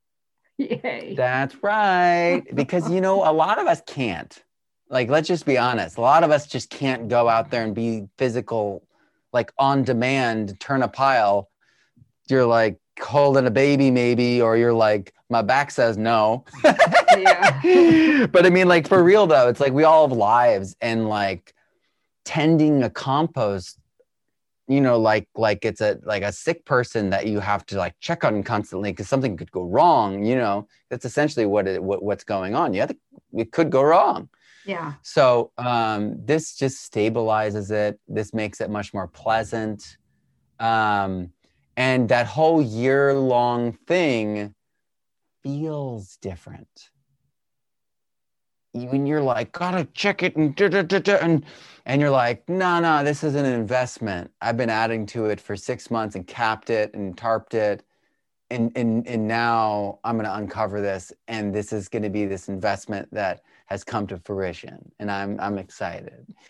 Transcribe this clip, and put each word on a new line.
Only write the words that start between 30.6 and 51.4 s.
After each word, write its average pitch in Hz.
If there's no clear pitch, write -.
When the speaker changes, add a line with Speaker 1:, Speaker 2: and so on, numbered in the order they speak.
Speaker 2:
That's 127
essentially 147
what 101
it, 92
what, 95
what's 101
going 98
on. 143
You 98
have 151
to, -
it 113
could 165
go 131
wrong. 160
Speaker 1:
Yeah. 165
Speaker 2:
So, 123
um, 113
this 156
just -
stabilizes 107
it. 104
This 110
makes 107
it 98
much 104
more 92
pleasant. 110
Um, 101
and 127
that 120
whole 160
year-long 123
thing 110
feels 139
different. -
When 127
you're 151
like, 127
"Gotta 180
check 196
it," 180
and 151
da, 196
da, 185
da, 185
da, 202
and, 160